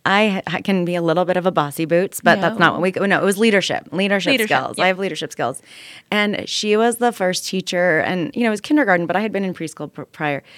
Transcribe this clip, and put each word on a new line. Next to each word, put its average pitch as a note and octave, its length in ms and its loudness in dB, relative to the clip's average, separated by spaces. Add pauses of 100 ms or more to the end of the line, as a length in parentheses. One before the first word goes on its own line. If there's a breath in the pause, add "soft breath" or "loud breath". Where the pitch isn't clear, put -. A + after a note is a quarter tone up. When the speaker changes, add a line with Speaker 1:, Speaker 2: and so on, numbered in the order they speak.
Speaker 1:
I G3 420 2
ha-, E3+ 160 -4
can F#3+ 220 0
be F3 100 -2
a F3 80 -2
little E3+ 220 2
bit F3+ 120 0
of F3 100 0
a F#3+ 40 2
bossy D#3 340 0
boots, E3+ 360 0
but F3 200 4
that's F#3 180 -2
not E3 160 4
Speaker 2:
No. - 60 -4
Speaker 1:
what F#3 200 -2
we, G3 60 0
no, F3 140 2
it D#3 40 2
was F#3+ 140 2
leadership, G#3 540 2
leadership F#3+ 400 0
Speaker 2:
Leadership, G#3+ 260 0
Speaker 1:
skills. B2 200 -6
Speaker 2:
yeah. D#3+ 60 0
Speaker 1:
I - 40 4
have F#3 100 0
leadership E3 340 -6
skills. C3 280 -4 (500 loud breath)
And G#3 380 -2
she G#3 280 0
was A#3 200 2
the A#3+ 160 0
first F#3 340 -2
teacher, F3+ 540 0
and, F3 340 -2
you A#3 80 -2
know, A#3 60 2
it - 20 2
was G#3 100 -2
kindergarten, G3+ 460 2
but F3 100 0
I G3 40 0
had A3 120 -4
been G3 120 -2
in F3+ 100 -4
preschool D3+ 380 -10
pr-, D3 120 -14
prior. C#3+ 380 -6 (160 loud breath)